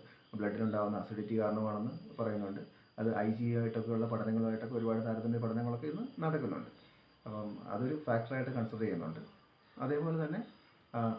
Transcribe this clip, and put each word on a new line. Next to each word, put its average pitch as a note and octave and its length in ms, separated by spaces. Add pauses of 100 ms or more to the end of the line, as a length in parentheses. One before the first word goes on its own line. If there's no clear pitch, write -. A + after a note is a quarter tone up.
(400)
ബ്ലഡിലുണ്ടാകുന്ന G#2 580
അസിഡിറ്റി G#2+ 440
കാരണമാണെന്ന് G#2+ 540 (240)
പറയുന്നുണ്ട്. G#2 420 (380)
അത് A2+ 100 (160)
ഐ A2 140
ജി A#2+ 160
ആയിട്ടൊക്കെയുള്ള A2+ 580
പഠനങ്ങളുമായിട്ടൊക്കെ A2+ 600
ഒരുപാട് A2+ 320
താരതമ്യ A#2 320
പഠനങ്ങളൊക്കെ A#2+ 480
ഇന്ന് F3+ 180 (180)
നടക്കുന്നുണ്ട്. B2+ 480 (560)
അപ്പം G#2+ 220 (240)
അതൊരു B2+ 220 (100)
ഫാക്ടറായിട്ട് B2 520
കൺസിഡർ A2 260
ചെയ്യുന്നുണ്ട്. E2 360 (640)
അതേപോലെ D3+ 380
തന്നെ, D#3 180 (580)
ആ, - 20 (200)